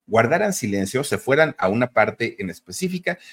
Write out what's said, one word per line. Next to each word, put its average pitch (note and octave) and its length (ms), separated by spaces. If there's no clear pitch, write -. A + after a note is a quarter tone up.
guardaran D3 460
silencio, G2+ 500
se G#2 160
fueran D3 400
a F#2 100
una A#2+ 220
parte G#2+ 500
en F#2+ 80
específica F3 680